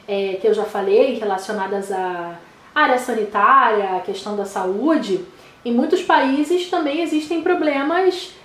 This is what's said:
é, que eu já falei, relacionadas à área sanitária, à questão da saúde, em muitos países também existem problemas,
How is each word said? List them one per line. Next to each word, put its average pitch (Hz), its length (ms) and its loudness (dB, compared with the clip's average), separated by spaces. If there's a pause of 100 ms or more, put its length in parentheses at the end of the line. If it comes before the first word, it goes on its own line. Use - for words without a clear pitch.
é, 196 320 -4
que 226 80 0
eu 214 60 4
já 208 120 0
falei, 214 520 2
relacionadas 196 760 -4
à 175 460 -6 (380)
área 277 240 4
sanitária, 214 960 2
à 185 60 -2
questão 208 340 -6
da 202 100 -2
saúde, 202 800 -2 (400)
em 240 80 0
muitos 302 300 2
países 302 640 2
também 320 320 -2
existem 320 400 -2
problemas, 349 1040 0